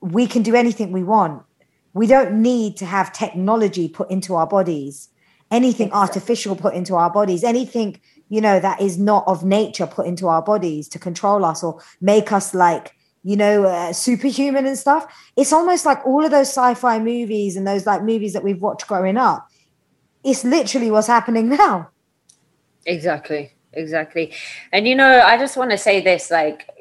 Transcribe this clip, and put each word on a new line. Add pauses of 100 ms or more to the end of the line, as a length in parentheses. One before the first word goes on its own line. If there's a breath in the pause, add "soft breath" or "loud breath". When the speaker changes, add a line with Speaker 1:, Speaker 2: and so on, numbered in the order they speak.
Speaker 1:
we
can
do
anything
we
want. (520)
We
don't
need
to
have
technology
put
into
our
bodies, (440)
anything
Speaker 2:
Exactly.
Speaker 1:
artificial
put
into
our
bodies,
anything, (280 soft breath)
you
know,
that
is
not
of
nature
put
into
our
bodies
to
control
us
or (200 loud breath)
make
us,
like, (300)
you
know,
uh,
superhuman
and
stuff. (300 loud breath)
It's
almost
like
all
of
those
sci-fi
movies
and
those,
like,
movies
that
we've
watched
growing
up. (760)
It's
literally
what's
happening
now. (1000)
Speaker 2:
Exactly, (200)
exactly. (400 loud breath)
And,
you
know,
I
just
wanna
say
this:
like, (120)